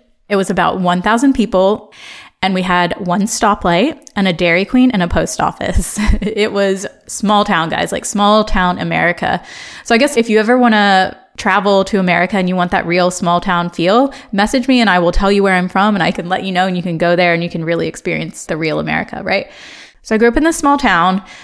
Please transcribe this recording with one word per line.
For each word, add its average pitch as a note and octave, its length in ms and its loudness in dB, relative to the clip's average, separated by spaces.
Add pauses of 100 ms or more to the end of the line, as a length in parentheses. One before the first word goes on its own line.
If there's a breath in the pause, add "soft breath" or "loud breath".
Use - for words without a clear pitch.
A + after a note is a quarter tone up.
(300)
It G#3 60 0
was G3 140 0
about F3+ 300 0
one F3+ 220 0
thousand A#3+ 320 2
people, G3+ 600 0 (480 loud breath)
and F#3+ 120 -2
we F#3 80 -2
had F3+ 320 0 (120)
one F3+ 180 0
stoplight G#3 840 0 (100)
and G3 120 0
a F#3 60 0
Dairy E3+ 320 0
Queen B3+ 260 2
and F#3 120 0
a E3+ 40 0
post - 320 -2
office. - 680 -2
<laughs> G#3+ 160 2
It G#3+ 300 -2
was G3 340 0 (220)
small G#3 380 0
town, E3 240 0
guys, - 220 -4
like, - 140 -6
small G#3 380 2
town F#3 360 0
America. E3+ 640 -2 (420 loud breath)
So A#3 120 0
I - 20 4
guess A3 200 0
if A#3 120 2
you G#3+ 100 4
ever A3+ 180 2
wanna G#3 600 2 (200)
travel G3 480 2
to F#3+ 140 -2
America F3+ 380 0
and F#3 100 0
you F#3 80 -2
want F3+ 160 -2
that F#3+ 140 0
real F3+ 260 0
small F3 300 -2
town F3 280 -2
feel, A#3 440 0 (180 loud breath)
message A3 360 0
me B3+ 140 4
and G#3+ 80 2
I F3+ 100 4
will F3 120 2
tell G3 200 2
you G3+ 100 2
where G3 140 2
I'm F3+ 140 0
from G3+ 260 2
and F3+ 80 0
I E3 80 0
can F3 180 -6
let F#3 140 -2
you F#3+ 80 -6
know F#3 160 0
and F#3 100 -2
you E3+ 60 -4
can E3+ 140 -4
go E3+ 180 2
there F3 180 2
and E3+ 80 -2
you E3+ 80 -6
can E3 160 -8
really E3 220 -2
experience D#3+ 580 -8
the D#3+ 120 -6
real D3+ 220 -2
America, D#3 440 -6
right? - 260 -4 (540 loud breath)
So - 100 -6
I A3 40 2
grew A3+ 100 4
up A#3 100 2
in C#4 60 2
this D#4+ 140 0
small C#4+ 200 2
town F#3 460 0 (200 loud breath)